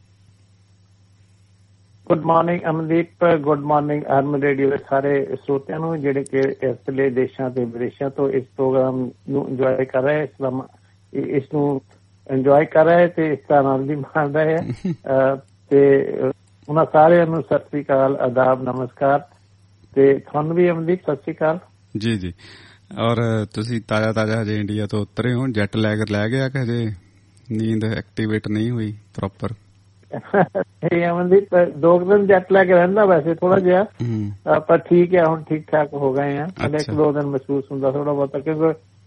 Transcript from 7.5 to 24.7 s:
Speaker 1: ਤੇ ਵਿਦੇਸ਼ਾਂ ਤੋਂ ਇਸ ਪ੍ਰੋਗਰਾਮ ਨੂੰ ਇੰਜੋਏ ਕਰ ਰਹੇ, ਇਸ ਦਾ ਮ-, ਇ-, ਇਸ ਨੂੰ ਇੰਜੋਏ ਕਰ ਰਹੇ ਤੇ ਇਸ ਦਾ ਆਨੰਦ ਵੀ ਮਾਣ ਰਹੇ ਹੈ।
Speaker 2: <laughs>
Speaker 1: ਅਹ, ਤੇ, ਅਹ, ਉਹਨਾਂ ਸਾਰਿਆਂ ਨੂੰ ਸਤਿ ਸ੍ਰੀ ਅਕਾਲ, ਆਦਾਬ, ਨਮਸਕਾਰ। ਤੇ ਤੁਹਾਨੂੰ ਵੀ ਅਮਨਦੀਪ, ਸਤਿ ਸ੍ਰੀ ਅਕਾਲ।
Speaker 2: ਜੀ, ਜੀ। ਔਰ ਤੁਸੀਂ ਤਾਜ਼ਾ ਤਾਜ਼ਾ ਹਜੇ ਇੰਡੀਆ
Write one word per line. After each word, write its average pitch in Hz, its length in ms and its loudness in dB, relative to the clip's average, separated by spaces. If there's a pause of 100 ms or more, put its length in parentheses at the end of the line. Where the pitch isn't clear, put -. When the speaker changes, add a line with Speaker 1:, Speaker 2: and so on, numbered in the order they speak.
Speaker 1:
ਤੇ 127 140 -4
ਵਿਦੇਸ਼ਾਂ 117 460 -6
ਤੋਂ 139 200 -2
ਇਸ 131 140 -2 (120)
ਪ੍ਰੋਗਰਾਮ 131 540 -2 (180)
ਨੂੰ 139 200 -4
ਇੰਜੋਏ 131 360 -2
ਕਰ 131 180 -2
ਰਹੇ, 151 220 -2
ਇਸ 135 60 -10 (120)
ਦਾ 131 80 -2
ਮ-, 131 180 -8 (460)
ਇ-, 139 220 -4
ਇਸ 131 80 -2 (100)
ਨੂੰ 143 260 -2 (500)
ਇੰਜੋਏ 139 340 4
ਕਰ 156 200 2
ਰਹੇ 170 240 4
ਤੇ 160 240 -2
ਇਸ 135 60 -4 (100)
ਦਾ 147 100 4
ਆਨੰਦ 135 300 0
ਵੀ 147 80 -4
ਮਾਣ 143 360 -4
ਰਹੇ 156 200 0
ਹੈ। 160 300 -4
Speaker 2:
<laughs> 185 80 -4
Speaker 1:
ਅਹ, 135 460 0 (340)
ਤੇ, 139 400 6 (180)
ਅਹ, 135 40 -4 (360)
ਉਹਨਾਂ 151 240 2
ਸਾਰਿਆਂ 165 340 6
ਨੂੰ 160 160 -2
ਸਤਿ 143 160 -2
ਸ੍ਰੀ 143 240 -6
ਅਕਾਲ, 135 340 0
ਆਦਾਬ, 127 460 0
ਨਮਸਕਾਰ। 131 560 -2 (760)
ਤੇ 139 240 4
ਤੁਹਾਨੂੰ 156 380 -4
ਵੀ 180 140 4
ਅਮਨਦੀਪ, 165 320 -2
ਸਤਿ 147 140 -4
ਸ੍ਰੀ 160 180 -10
ਅਕਾਲ। 160 240 -2 (400)
Speaker 2:
ਜੀ, 110 180 -2
ਜੀ। 90 180 -8 (640)
ਔਰ 113 560 0
ਤੁਸੀਂ 113 340 -6
ਤਾਜ਼ਾ 110 240 0
ਤਾਜ਼ਾ 110 300 -2
ਹਜੇ 107 140 -4
ਇੰਡੀਆ 104 300 -4